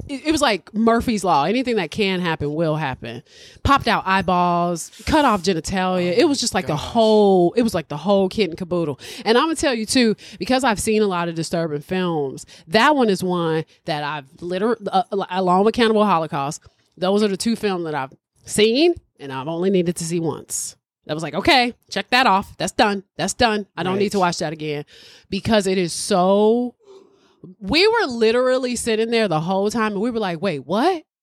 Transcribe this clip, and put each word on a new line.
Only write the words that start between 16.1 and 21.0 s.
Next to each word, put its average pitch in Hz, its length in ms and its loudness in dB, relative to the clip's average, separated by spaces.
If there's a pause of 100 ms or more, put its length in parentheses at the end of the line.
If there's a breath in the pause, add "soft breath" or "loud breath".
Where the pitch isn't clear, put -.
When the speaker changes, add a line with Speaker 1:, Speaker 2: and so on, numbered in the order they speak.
Speaker 1:
those 196 260 0
are 214 60 2
the 190 80 -4
two 226 180 -2
films 185 300 -4
that 151 100 -6
I've 135 180 -6 (320)
seen 262 500 2 (240)
and 139 120 -14
I've 131 160 -8
only 170 220 -2
needed 180 280 2
to 175 60 -8
see 170 160 -4
once. - 560 -6 (300)